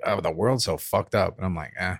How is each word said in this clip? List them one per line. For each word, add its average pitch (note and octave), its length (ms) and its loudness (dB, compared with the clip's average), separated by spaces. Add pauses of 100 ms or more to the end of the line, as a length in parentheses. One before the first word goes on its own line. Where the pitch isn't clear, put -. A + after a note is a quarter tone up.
"Oh, G2+ 140 2
the E2+ 100 0
world's A#2 340 2
so D#2+ 140 0
fucked - 360 0
up." F#2+ 220 2
And F#2 80 -6
I'm F#2 100 -2
like, D#2 240 -8
"Eh, F2+ 220 -2